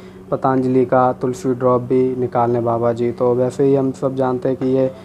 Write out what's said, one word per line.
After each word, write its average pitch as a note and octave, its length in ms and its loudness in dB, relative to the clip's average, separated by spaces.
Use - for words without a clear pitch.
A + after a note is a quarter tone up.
पतंजलि C3 560 2
का B2+ 280 4
तुलसी C3 400 -4
drop B2 280 2
भी B2+ 340 0
निकालने A#2+ 440 0
बाबा A#2 320 0
जी, A#2+ 200 -2
तो B2 220 0
वैसे B2+ 300 0
ही C#3 100 4
हम C3+ 180 2
सब C3 240 -4
जानते B2+ 320 -2
हैं C3 100 -2
कि C3 100 -2
ये C3 220 2